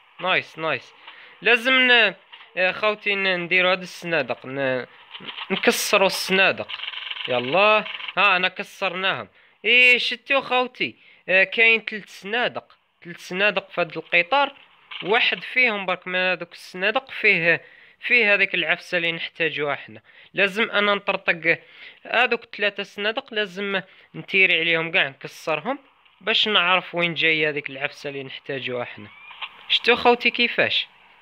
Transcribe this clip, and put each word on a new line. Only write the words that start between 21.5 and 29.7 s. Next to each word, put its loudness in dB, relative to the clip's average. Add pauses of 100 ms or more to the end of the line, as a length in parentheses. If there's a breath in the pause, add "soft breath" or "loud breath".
هذوك 0
ثلاثه -2
سنادق، -6
لازم -4 (340 soft breath)
نتيري 2
عليهم 0
كاع، 2
نكسرهم -6 (420)
باش 0
نعرف 0
وين 0
جايه 2
هذيك -6
العفسه -8
اللي -8
نحتاجوها -8
حنا. -14 (640)
شتو 2